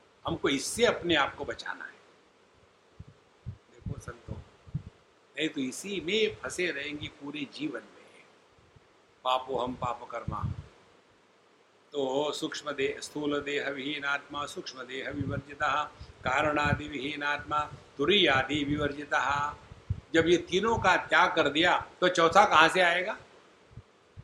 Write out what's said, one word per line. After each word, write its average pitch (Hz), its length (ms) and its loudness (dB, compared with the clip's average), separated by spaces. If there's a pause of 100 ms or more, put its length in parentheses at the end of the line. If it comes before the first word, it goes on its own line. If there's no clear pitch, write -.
(280)
हमको 160 220 0
इससे 147 360 0
अपने 170 300 2
आप 135 200 2
को 143 100 -10
बचाना 92 400 -10
है। - 120 -18 (1500)
देखो - 500 -14
संतो, - 340 -16 (1040)
नहीं 156 120 -2
तो 151 120 -6
इसी 175 400 -6
में 208 340 0
फंसे - 360 -6
रहेंगे 147 360 -8
पूरे 143 460 -10
जीवन 131 260 -8
में। - 460 -20 (960)
पापो 131 360 0
हम 127 140 -4
पाप 120 380 -8
कर्मा, 107 420 -6 (1400)
तो 143 400 0
सूक्ष्म 147 400 -8
देह, 139 300 -4
स्थूल 143 400 -4
देह 139 280 -4
विहीन 139 340 -6
आत्मा, 143 420 -4
सूक्ष्म 135 380 -12
देह 123 260 -10
विवर्जितः, 143 720 -4 (400)
कारणादि 147 640 2
विहीन 147 360 -6
आत्मा, 147 360 -2 (380)
तुरीयादि 147 680 4
विवर्जितः। 143 920 -2 (580)
जब 160 140 6
ये 170 100 6
तीनों 202 400 0
का 180 200 4
त्याग 165 380 4
कर 151 140 4
दिया, 156 380 2 (140)
तो 180 60 4
चौथा 180 380 6
कहाँ 160 240 8
से 185 120 2
आएगा? 180 360 2 (1080)